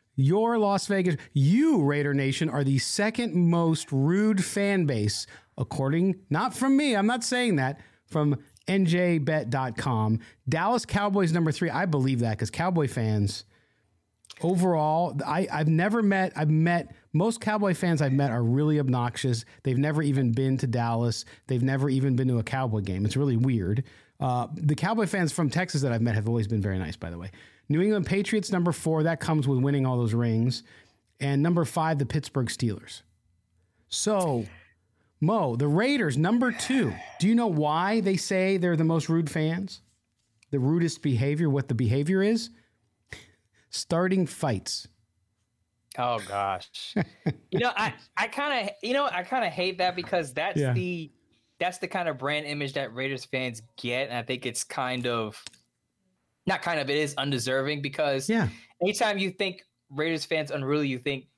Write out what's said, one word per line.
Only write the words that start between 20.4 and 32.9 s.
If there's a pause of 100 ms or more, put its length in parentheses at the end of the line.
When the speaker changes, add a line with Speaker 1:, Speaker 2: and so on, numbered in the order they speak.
Speaker 1:
to
Dallas. (220)
They've
never
even
been
to
a
Cowboy
game.
It's
really
weird. (360)
Uh,
the
Cowboy
fans
from
Texas
that
I've
met
have
always
been
very
nice,
by
the
way. (380)
New
England
Patriots,
number
four.
That
comes
with
winning
all
those
rings. (560)
And
number
five,
the
Pittsburgh
Steelers. (880)